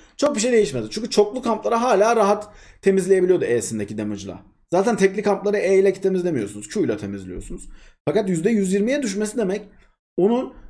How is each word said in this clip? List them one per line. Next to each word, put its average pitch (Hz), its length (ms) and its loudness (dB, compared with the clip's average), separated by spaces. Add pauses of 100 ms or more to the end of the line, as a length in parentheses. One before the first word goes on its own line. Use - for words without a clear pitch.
(180)
Çok 285 180 0
bir 214 40 -2
şey 247 120 0
değişmedi. 151 380 2
Çünkü 220 200 -8
çoklu 208 320 2
kamplara 233 400 -2
hala 233 340 4
rahat 208 340 2 (320)
temizleyebiliyordu 185 640 2
E'sindeki 107 520 -2
damage'la. 98 440 -8 (300)
Zaten 196 260 2
tekli 190 240 2
kampları 202 360 0
E 190 220 4
ile 196 140 4
temizlemiyorsunuz. 165 760 -4
Q 202 120 -2
ile 117 160 -2
temizliyorsunuz. 98 720 -10 (380)
Fakat 190 220 0
yüzde 180 200 0
yüz 196 240 2
yirmiye 247 300 0
düşmesi 208 340 -6
demek 202 240 -2 (560)
onun 233 360 0 (160)